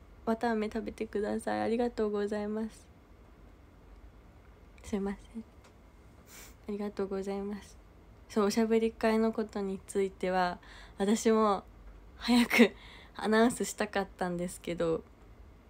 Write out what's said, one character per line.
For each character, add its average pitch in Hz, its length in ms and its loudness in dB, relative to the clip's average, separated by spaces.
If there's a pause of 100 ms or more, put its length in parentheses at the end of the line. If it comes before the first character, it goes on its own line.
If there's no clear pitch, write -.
(260)
わ 226 100 0
た 233 140 -2
あ 226 40 0
め 214 120 -2
食 214 200 -6
べ - 60 -8
て - 140 -8
く 208 140 -4
だ 214 200 -2
さ 214 160 -4
い。 208 60 -2
あ 214 60 0
り 226 100 0
が 240 120 0
と 226 160 -2
う 208 40 -2
ご 208 160 -2
ざ 208 140 -4
い 208 80 -6
ま 220 200 -6
す。 - 180 -20 (2000)
す - 140 -6
い 196 40 -2
ま 202 140 -4
せ - 240 -16
ん。 220 60 -12 (1200)
あ - 20 -6
り 202 80 -6
が 208 120 -6
と 202 140 -4
う 190 40 -4
ご 196 140 -4
ざ 196 120 -6
い 196 60 -4
ま 202 220 -8
す。 - 160 -20 (500)
そ 220 140 2
う、 - 40 4
お 208 40 2
し 214 80 0
ゃ 226 80 4
べ 226 140 4
り 220 120 2
会 226 260 2
の 226 140 2
こ 220 120 -4
と 208 160 -8
に 190 260 -4
つ 202 160 -2
い 190 80 0
て 185 200 -4
は、 180 280 0 (400)
私 214 320 2
も 220 340 4 (520)
早 240 300 4
く - 260 6 (440)
ア - 120 -4
ナ 214 140 6
ウ 226 60 8
ン - 20 0
ス 226 140 -4
し - 100 -6
た 214 140 -4
か 202 140 0
っ 190 40 -6 (100)
た 185 120 -2
ん 175 80 -2
で 175 120 -4
す - 120 -14
け - 140 -8
ど、 165 280 0 (680)